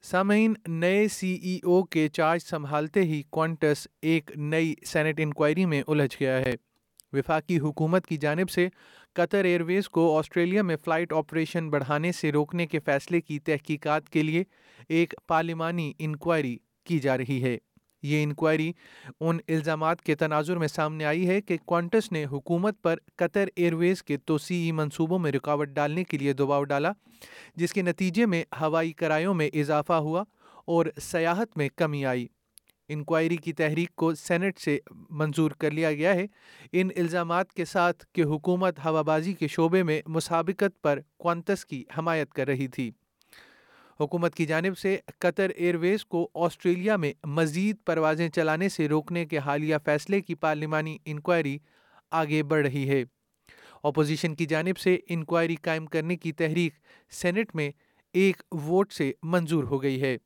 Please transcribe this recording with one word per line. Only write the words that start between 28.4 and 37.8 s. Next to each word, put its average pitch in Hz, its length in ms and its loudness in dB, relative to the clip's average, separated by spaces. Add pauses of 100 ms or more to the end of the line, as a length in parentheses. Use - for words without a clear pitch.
ہوائی 160 320 0
کرایوں 165 420 0
میں 156 140 0 (120)
اضافہ 151 460 2
ہوا 165 160 -2 (420)
اور 165 220 2 (160)
سیاحت 175 540 0
میں 143 200 0
کمی 147 300 0
آئی۔ 127 200 -2 (640)
انکوائری 160 480 0
کی 165 160 -8
تحریک 156 440 0
کو 160 180 2
سینیٹ 180 440 -2
سے 143 200 -2 (320)
منظور 156 400 0
کر 151 200 -2
لیا 156 220 0
گیا 165 220 2
ہے۔ 185 120 0 (460)
ان 185 240 2
الزامات 170 560 0
کے 175 120 -4
ساتھ 175 480 0